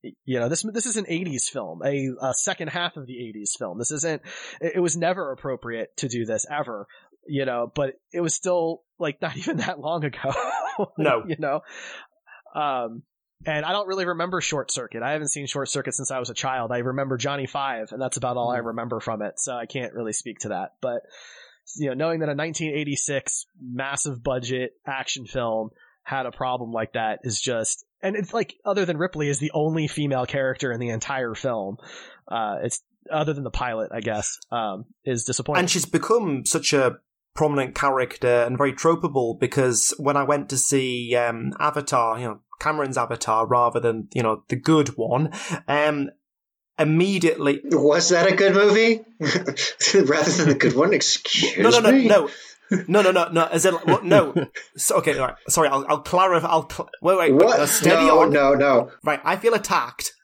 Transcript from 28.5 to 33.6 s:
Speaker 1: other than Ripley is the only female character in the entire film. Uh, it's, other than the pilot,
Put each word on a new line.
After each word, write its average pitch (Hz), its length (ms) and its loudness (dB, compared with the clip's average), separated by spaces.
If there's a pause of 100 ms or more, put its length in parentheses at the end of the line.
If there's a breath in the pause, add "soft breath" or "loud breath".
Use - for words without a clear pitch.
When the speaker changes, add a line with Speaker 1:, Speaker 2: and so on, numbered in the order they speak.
Speaker 1:
other 196 220 0
than 170 100 -2
Ripley 151 320 -2
is 143 120 -2
the 151 120 -4
only 156 360 0
female 139 360 -2
character 131 480 -4
in 113 80 -4
the 120 100 -4
entire 117 440 -4
film. 104 420 -4 (520 loud breath)
Uh, 107 340 -4
it's, - 180 -4 (320)
other 151 220 -2
than 139 100 -8
the 113 60 -8
pilot, 113 420 -4